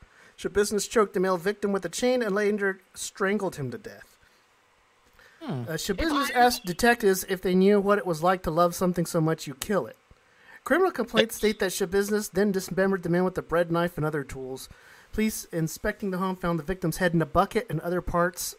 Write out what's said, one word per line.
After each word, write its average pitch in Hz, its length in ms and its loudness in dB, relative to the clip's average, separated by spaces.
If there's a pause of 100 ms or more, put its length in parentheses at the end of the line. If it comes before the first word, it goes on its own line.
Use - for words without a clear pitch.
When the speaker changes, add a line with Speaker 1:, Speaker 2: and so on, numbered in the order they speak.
(380)
Speaker 1:
Schabusiness 202 500 0
choked 220 260 2
the 196 60 0
male 185 160 2
victim 202 340 -2
with 196 140 -2
a 180 40 -8
chain 247 340 0
and 202 120 -2
later 202 460 0 (140)
strangled 196 640 -2
him 135 140 -6
to 117 80 -8
death. 104 380 -18 (1300)
Speaker 2:
Hmm. 170 260 -6
Speaker 1:
Uh, 165 60 -6
Schabusiness 277 600 -2
asked 247 300 4
detectives 196 640 2
if 185 140 -4
they 185 120 2
knew 196 260 6
what 202 180 4
it 196 80 -6
was 160 160 -2
like 185 220 2
to 180 60 -2
love 170 240 4
something 180 320 0
so 170 140 0
much 160 260 0
you 143 80 -10
kill 180 320 -2
it. 107 100 -16 (680)
Criminal 349 260 2
complaints 220 460 0
state 214 220 0
that 190 120 0
Schabusiness 202 600 -2
then 202 220 2
dismembered 190 500 0
the 175 80 -4
man 175 140 4
with 185 120 -2
a 143 60 -4
bread 165 280 0
knife 170 260 0
and 147 100 -2
other 147 180 -4
tools. 131 440 -12 (440)
Police 214 400 -2
inspecting 190 580 -4
the 185 80 -4
home 190 160 -2
found 170 240 -2
the 156 60 -4
victim's 185 320 -4
head 175 180 2
in 165 80 2
a 151 40 0
bucket 190 440 0
and 151 100 -4
other 175 200 -2
parts 175 580 -2